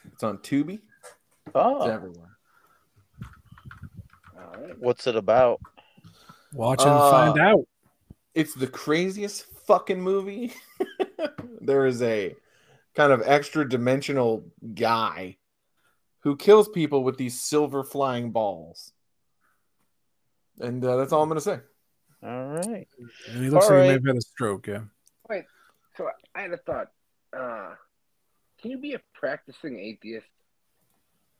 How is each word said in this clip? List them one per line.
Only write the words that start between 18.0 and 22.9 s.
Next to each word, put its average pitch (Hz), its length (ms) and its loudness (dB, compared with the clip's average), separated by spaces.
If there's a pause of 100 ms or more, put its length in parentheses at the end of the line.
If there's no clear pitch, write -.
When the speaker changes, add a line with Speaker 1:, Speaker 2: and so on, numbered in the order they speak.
Speaker 1:
balls. 90 600 -6 (1700)
And, 123 220 -6
uh, 127 140 0
that's 131 160 -2
all 156 100 4
I'm 156 60 2
gonna 156 140 -4
say. 180 180 -4 (640)
Speaker 2:
All 123 320 -10
right. 190 340 -8 (400)